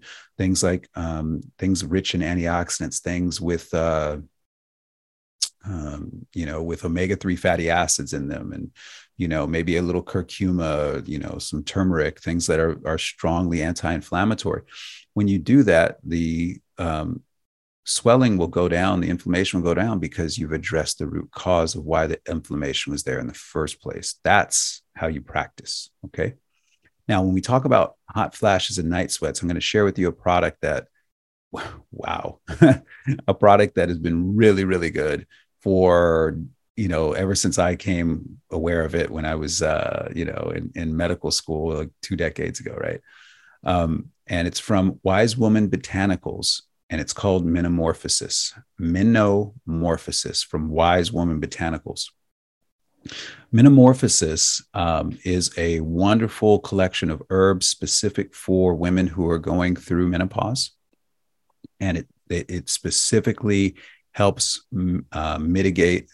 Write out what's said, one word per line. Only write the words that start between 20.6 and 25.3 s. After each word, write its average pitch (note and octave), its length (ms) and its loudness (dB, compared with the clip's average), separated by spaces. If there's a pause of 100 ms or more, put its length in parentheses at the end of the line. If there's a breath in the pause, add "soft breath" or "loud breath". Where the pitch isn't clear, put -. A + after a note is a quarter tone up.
the D#2+ 80 -6
root D#2 240 -10
cause E2+ 440 0
of E2 80 -10
why D#2+ 240 0
the - 120 -6 (100)
inflammation C#2+ 600 -6
was C#2+ 120 -6
there B1+ 160 -6
in B1 80 -8
the B1 60 -12
first - 480 -8
place. - 420 -10
That's - 600 0 (100)
how - 140 -4
you D2+ 140 -6
practice, - 680 -10 (160)